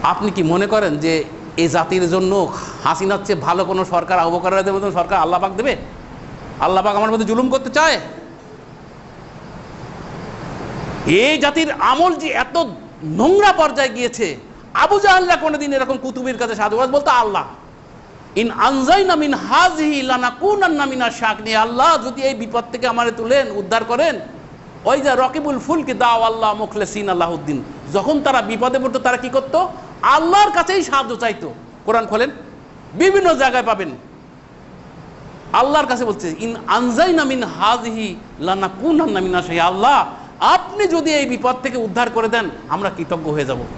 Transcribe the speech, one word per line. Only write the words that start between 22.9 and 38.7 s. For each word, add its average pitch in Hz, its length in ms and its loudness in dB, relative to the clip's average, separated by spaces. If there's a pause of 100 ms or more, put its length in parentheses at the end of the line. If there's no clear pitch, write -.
তুলেন, 233 400 0
উদ্ধার 202 320 0
করেন। 240 360 0 (680)
ওই 269 160 2
যে 269 140 2
রকিবুল 262 440 0
ফুলকি 285 340 -2
দাও 233 280 2
আল্লাহ 226 320 0
মুখলিসিন 208 560 -4
আলাহুদ্দিন, 156 540 -2 (300)
যখন 233 280 2
তারা 269 200 2
বিপদে 226 380 0
পড়তো, 254 200 -2
তারা 247 180 0
কি 247 120 -6
করতো? 269 400 0 (320)
আল্লাহর 339 500 4
কাছেই 349 320 2
সাহায্য 254 320 -2
চাইতো। 214 380 -6 (320)
কোরআন 226 200 2
খোলেন, 226 240 0 (640)
বিভিন্ন 370 400 4
জায়গায় 254 300 2
পাবেন। 196 260 -2 (1600)
আল্লাহর 277 320 2
কাছে 247 200 -2
বলছে, 175 340 -4
"ইন 226 160 -4 (120)
আনজাইনা 247 560 2
মিন 262 200 -2
হাযিহি 214 720 -2 (240)
লানাকুনান্না 196 800 0